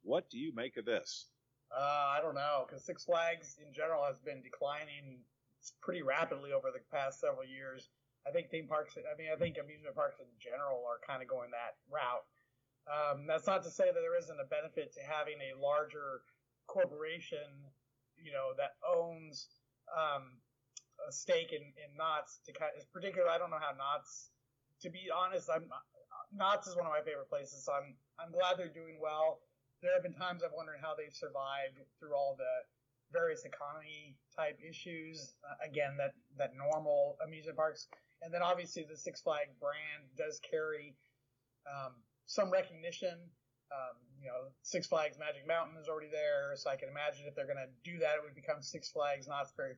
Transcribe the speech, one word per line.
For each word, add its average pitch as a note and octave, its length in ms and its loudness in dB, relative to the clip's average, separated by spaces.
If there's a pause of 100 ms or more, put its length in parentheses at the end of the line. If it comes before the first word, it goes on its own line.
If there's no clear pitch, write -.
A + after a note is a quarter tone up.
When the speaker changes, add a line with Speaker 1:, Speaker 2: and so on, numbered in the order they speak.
Speaker 1:
What C3 280 2
do A#2 80 -10
you C#3+ 160 -2
make A#2 220 -2
of A#2 80 -2
this? G2+ 420 0 (500)
Speaker 2:
Uh, C#3+ 400 4
I D3+ 60 4
don't D#3 120 2
know, C#3 340 2
'cause - 160 -12
Six F3 200 -6
Flags E3 540 4
in D3 140 -20
general D#3 320 2
has C3+ 160 0
been C3+ 220 -8
declining C#3 840 -6 (560)
pretty F3 220 -2
rapidly C#3 500 2
over C3+ 180 2
the B2+ 100 -4 (120)
past C#3 260 2
several C3+ 260 2
years. C3 440 -10 (380)
I C#3+ 40 -2
think E3+ 200 2
theme D#3+ 180 -4
parks, D3+ 280 0
I D3+ 200 -4
mean, D#3 160 -2
I D#3 40 0
think E3 220 2
amusement D3+ 380 -8
parks C#3+ 240 2
in B2+ 60 -16 (120)
general B2 480 -2
are A#2 220 -2
kinda C3 180 -4
going B2 240 -2
that A#2 260 -6 (140)
route. B2+ 360 0 (600)
Um, D3 400 0
that's D#3 200 2
not F#3+ 180 4
to E3+ 60 -6
say F#3+ 160 6
that F3 140 6
there E3 180 2
isn't E3 220 -6
a C#3 40 -2
benefit D3+ 480 -2
to C#3+ 100 -14
having D3+ 380 -2
a C3+ 180 -8
larger C#3+ 640 2 (440)
corporation, D3 1040 -2 (440)
you D#3 160 -16
know, C3+ 260 0
that C#3 180 2 (100)
owns, E3 640 2 (480)
um, C#3 440 0 (680)
a - 20 -8
stake E3 420 2
in, D3 100 -4
in C#3+ 340 -18
Knott's. D#3 500 -2
To D#3 60 -16
ki-, D3 400 -4
particularly, F3 400 2
I E3+ 60 4
don't F3 120 0
know D#3+ 80 -2
how D3 140 -2
Knott's, C#3 580 -4 (520)
to F3+ 80 -6
be F#3 200 -10
honest, F3+ 380 2
I'm, E3 220 2 (640)
Knott's G3+ 340 4
is F3+ 100 -4
one E3+ 100 2
of D#3 60 0
my D3+ 100 4
favorite D3 280 -4
places, C#3 340 -4
so D3+ 80 2
I'm, C#3+ 240 -2 (220)
I'm E3 140 -10
glad F3+ 260 6
they're F3 100 0
doing D#3+ 320 -12
well. D#3 400 4 (400)
There F3+ 140 4
have F3+ 80 6
been F3 120 -4
times F3 280 -2
I've D3+ 120 0
wondered D#3 260 -6
how D#3 140 -2
they've D3 200 -8
survived C3+ 640 -2 (200)
through D3 160 -6
all C#3 240 4
the B2+ 160 0 (560)
various E3 340 2
economy D3+ 720 -10 (200)
type D3+ 260 0
issues, D#3+ 800 -10
uh, C#3+ 240 -10
again, C#3+ 320 0
that, C#3 160 0 (240)
that C3 160 0
normal C#3+ 720 4
amusement D#3 320 -8
parks. D#3 320 0 (340)
And E3 100 -10
then F3 100 2
obviously F3 460 2
the D#3 80 -12
Six - 260 -8
Flags D3 360 0
brand D3 480 -4 (100)
does D3+ 320 -4
carry, D3+ 460 -2 (720)
um, C3+ 280 -8 (320)
some F#3+ 240 2
recognition. F3 680 0 (540)
Um, B2+ 260 -8 (220)
you C3+ 80 -10
know, B2+ 240 -6 (100)
Six F3 240 -2
Flags D3+ 320 2
Magic D3 300 -2
Mountain E3 320 2
is D3+ 80 -10
already D3+ 220 -2
there, D3 440 2
so C#3+ 160 -2
I C3+ 60 0
can C3+ 120 -6
imagine C#3+ 380 -2
if C#3+ 80 -10
they're C#3 160 -2
gonna C3+ 160 -2 (160)
do F3 160 -8
that, D3+ 180 4
it D3+ 60 0
would D3 140 -12
become D3 260 -2
Six - 300 -8
Flags C#3+ 340 2
Knott's C#3+ 300 -2
Berry C3+ 220 -4